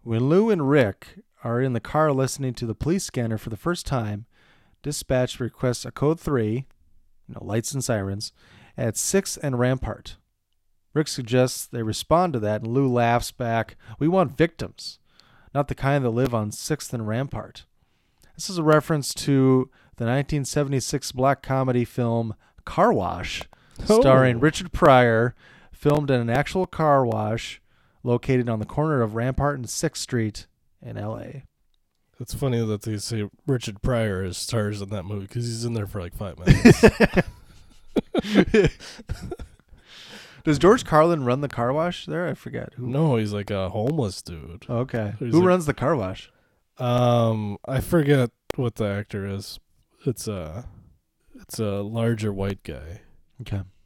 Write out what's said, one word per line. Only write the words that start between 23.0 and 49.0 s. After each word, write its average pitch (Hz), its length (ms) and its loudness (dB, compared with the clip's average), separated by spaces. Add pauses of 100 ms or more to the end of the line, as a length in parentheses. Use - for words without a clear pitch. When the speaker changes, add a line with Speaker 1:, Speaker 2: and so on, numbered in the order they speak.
Speaker 2:
Oh. 220 120 8
Speaker 1:
starring 131 400 6
Richard 160 320 0
Pryor, 120 600 6 (380)
filmed 147 400 0
in 123 80 2
an 117 100 -2
actual 147 360 0
car 143 380 2
wash 110 560 -4 (440)
located 120 440 0
on 110 120 -2
the 104 60 -4
corner 147 360 0
of 107 140 -2
Rampart 135 420 -2
and 117 100 -8
Sixth - 340 -4
Street 110 440 -4 (340)
in 113 180 -14
L 104 200 -8
A. - 260 -14 (760)
Speaker 2:
It's - 140 -10
funny 120 300 0
that 107 180 -2
they 107 160 -6
say 104 300 -6 (180)
Richard 117 360 -4
Pryor 110 400 0
is 87 140 -6
stars 104 460 -4
in 98 80 -10
that 98 140 -6
movie 98 220 -8
'cause 120 200 -6
he's 117 180 -8
in 117 100 -4
there 104 140 -4
for, 101 120 -8
like, 87 140 -10
five 95 240 -10
minutes. - 460 8 (1400)
Speaker 1:
<laughs> 202 540 4 (1700)
Does 147 140 2
George 202 260 6
Carlin 160 400 4
run 123 160 2
the 143 80 -4
car 120 240 -2
wash 165 340 -4
there? 165 220 -6
I 143 60 -4
forget. - 400 -12
Who? 123 140 -10
Speaker 2:
No, 139 280 2
he's, 107 160 -2
like, 101 180 -6
a 95 180 -2
homeless 110 540 -4
dude. 85 460 -16
Speaker 1:
Okay. 117 520 -4
Speaker 2:
He's 123 120 -4
Speaker 1:
Who 165 100 6
Speaker 2:
a 185 40 4
Speaker 1:
runs 180 200 2
the 143 80 -2
car 151 200 0
wash? 95 360 -6 (480)
Speaker 2:
Um, 120 880 2
I 131 140 -2
forget 143 500 2 (260)
what 123 180 -2
the 107 120 -2
actor 101 380 -6